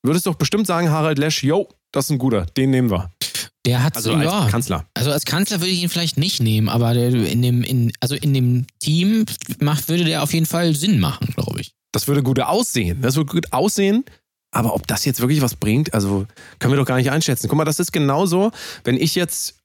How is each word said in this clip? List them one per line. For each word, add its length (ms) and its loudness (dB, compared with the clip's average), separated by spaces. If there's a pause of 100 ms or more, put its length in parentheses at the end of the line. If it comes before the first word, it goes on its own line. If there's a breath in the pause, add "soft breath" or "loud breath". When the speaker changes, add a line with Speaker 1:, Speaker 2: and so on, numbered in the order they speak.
Speaker 1:
würdest 220 0
doch 100 -2
bestimmt 320 0
sagen, 220 2
Harald 300 2
Lesch, 240 -2
yo, 260 2 (220)
das 140 -2
ist 60 -4
ein 60 0
guter, 280 0
den 260 0
nehmen 200 2
wir. 200 -4 (540 loud breath)
Speaker 2:
Der 180 2
hat's, 140 -2
Speaker 1:
Also 160 -2
als 120 2
Speaker 2:
ja. 240 0
Speaker 1:
Kanzler. 360 -2 (100)
Speaker 2:
Also 160 0
als 140 -2
Kanzler 340 -2
würde 120 -2
ich 120 -2
ihn 60 -2
vielleicht 280 -4
nicht 240 -2
nehmen, 280 2
aber 240 2
der, 160 2
in 320 2
dem, 220 2
in, 360 0
also 160 -2
in 180 0
dem 320 2 (140)
Team 460 2 (340)
macht, 300 0
würde 160 2
der 180 0
auf 100 -2
jeden 120 2
Fall 280 0
Sinn 260 2
machen, 360 -2
glaub 240 -4
ich. 140 -12 (180)
Speaker 1:
Das 160 -4
würde 160 2
gut 160 2
aussehen. 640 0
Das 140 0
würde 160 0
gut 220 -2
aussehen, 520 2 (460 loud breath)
aber 220 0
ob 140 -4
das 180 -2
jetzt 140 -2
wirklich 220 2
was 140 0
bringt, 380 0
also 320 0 (340 loud breath)
können 140 2
wir 40 4
doch 80 2
gar 120 0
nicht 140 2
einschätzen. 380 0
Guck 80 2
mal, 80 2
das 140 -2
ist 120 -2
genauso, 600 2 (340 loud breath)
wenn 120 2
ich 180 0
jetzt 480 -4